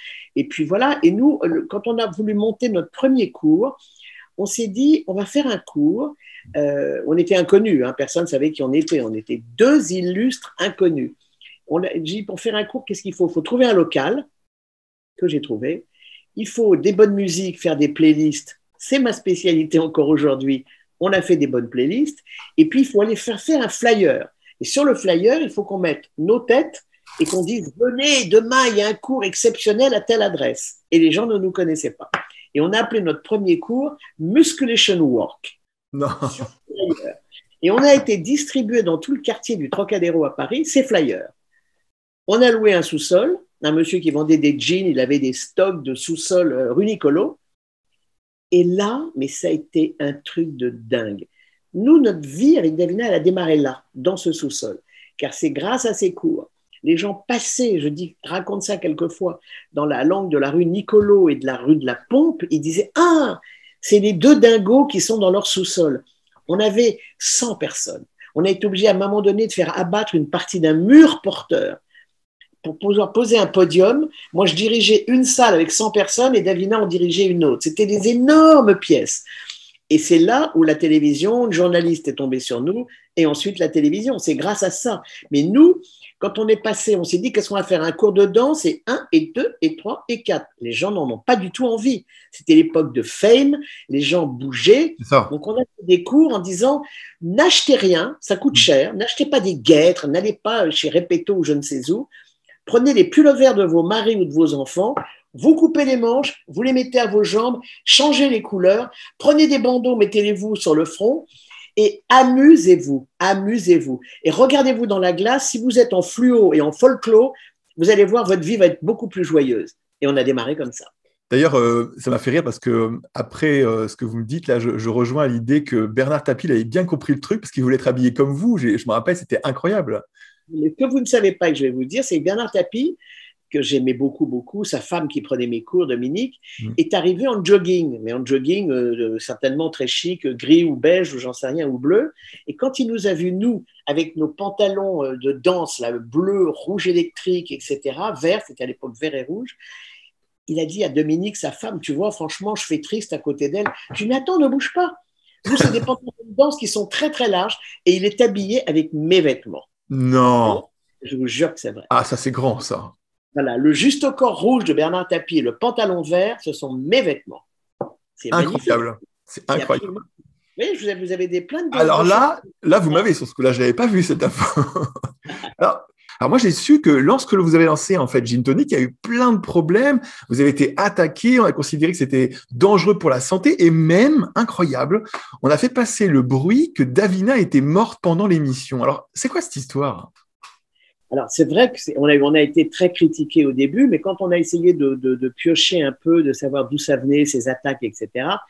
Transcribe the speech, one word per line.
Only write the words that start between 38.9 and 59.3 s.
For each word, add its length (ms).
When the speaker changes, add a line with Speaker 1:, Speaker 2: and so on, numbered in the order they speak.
Speaker 1:
tout 160
le 80
quartier 340
du 140
Trocadéro 560
à 100
Paris, 300
ces 180
flyers. 460
On 140
a 100
loué 220
un 80
sous-sol, 560
un 80
monsieur 280
qui 120
vendait 260
des 220
jeans, 280
il 120
avait 200
des 140
stocks 500
de 120
sous-sol, 580
euh, 200
rue 120
Niccolo. 540
Et 120
là, 420
mais 120
ça 200
a 40
été 480
un 140
truc 420
de 140
dingue. 580
Nous, 260
notre 280
vie 300
avec 180
Davina, 320
elle 60
a 60
démarré 380
là, 260
dans 220
ce 140
sous-sol. 480
Car 160
c'est 180
grâce 340
à 80
ces 200
cours. 360
Les 140
gens 300
passaient, 520
je 80
dis, 360
raconte 400
ça 140
quelquefois, 640